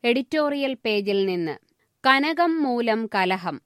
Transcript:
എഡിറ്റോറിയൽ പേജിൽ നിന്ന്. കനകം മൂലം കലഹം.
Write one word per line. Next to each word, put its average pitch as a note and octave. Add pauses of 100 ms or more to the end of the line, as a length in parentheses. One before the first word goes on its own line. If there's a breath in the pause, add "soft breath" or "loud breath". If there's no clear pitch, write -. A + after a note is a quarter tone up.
എഡിറ്റോറിയൽ C#4
പേജിൽ G#3
നിന്ന്. F3 (480)
കനകം D#4
മൂലം A#3+
കലഹം. F#3